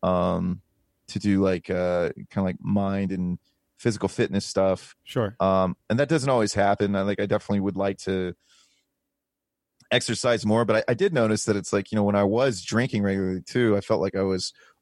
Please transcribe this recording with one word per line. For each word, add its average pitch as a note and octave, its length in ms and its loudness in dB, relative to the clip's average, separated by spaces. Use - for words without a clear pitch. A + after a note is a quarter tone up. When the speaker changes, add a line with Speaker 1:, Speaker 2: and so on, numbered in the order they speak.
Speaker 1:
um, F2+ 580 0
to - 120 -8
do, G2 220 2
like, F#2 300 0
uh, F2+ 400 0
kinda, G2 140 -4
like, F#2 180 -4
mind G2 520 -2
and F2+ 260 -4
physical G2 300 -2
fitness G2+ 360 -2
stuff. - 600 -2
Speaker 2:
Sure. A2+ 340 -4
Speaker 1:
Um, F#2+ 380 2
and A#2 120 0
that C#3+ 80 2
doesn't C#3 200 0
always A#2 240 2
happen. G2+ 440 2
I, G2 60 0
like, G2+ 180 -2
I G2+ 60 -2
definitely G2+ 340 -2
would F#2+ 160 -2
like G2 220 -2
to F#2 360 -4
exercise A#2+ 520 0
more, A2 200 4
but G#2+ 140 2
I, A2+ 120 0
I B2 40 4
did F#3+ 200 0
notice A2 300 2
that A2 100 2
it's G2 180 -4
like, G2+ 200 0
you A2+ 40 -2
know, G#2 60 2
when G2+ 140 2
I G2+ 80 4
was G#2+ 380 0
drinking A2 420 0
regularly F#2+ 380 -2
too, A#2 340 2
I G2+ 40 2
felt G#2+ 200 -2
like F#2+ 160 -2
I F#2+ 60 0
was F#2+ 300 -2